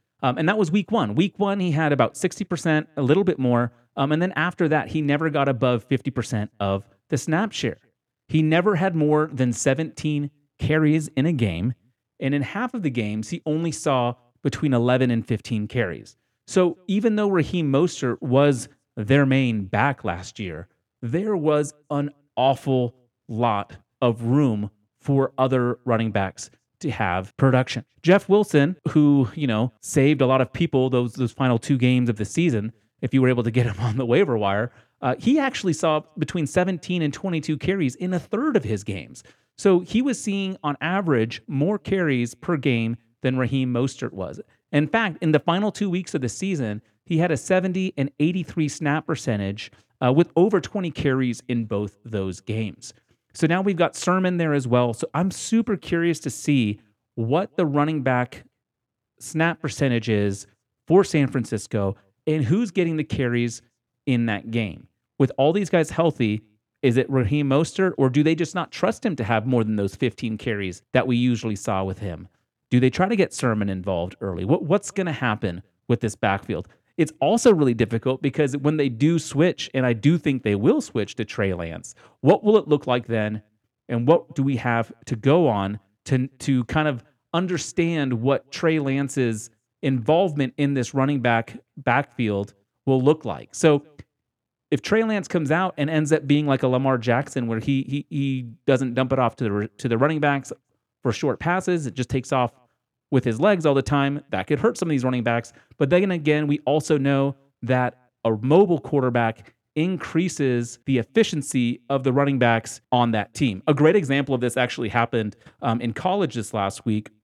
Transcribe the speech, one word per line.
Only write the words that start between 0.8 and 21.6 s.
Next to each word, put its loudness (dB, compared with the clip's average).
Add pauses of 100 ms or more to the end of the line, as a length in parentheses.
one. 0
Week 0
one, 0
he 0
had 0
about 2
sixty -4
percent, -2 (100)
a -2
little 4
bit 0
more. 2 (240)
Um, 0
and 0
then -2
after -2
that, 0
he -2
never 0
got 0
above 0
fifty -2
percent -4 (100)
of -2 (220)
the -2
snap -2
share. -6 (480)
He 2
never 4
had 0
more 2
than 0
seventeen -2 (260)
carries 2
in 0
a 2
game. -2 (440)
And -2
in 0
half -6
of -6
the -2
games, -4
he -8
only -2
saw 0 (260)
between -2
eleven 4
and -2
fifteen -4
carries. -6 (300)
So 2
even 0
though 0
Raheem 0
Mostert 0
was 2 (280)
their 4
main 0
back -2
last -8
year, -10 (340)
there -2
was 0 (180)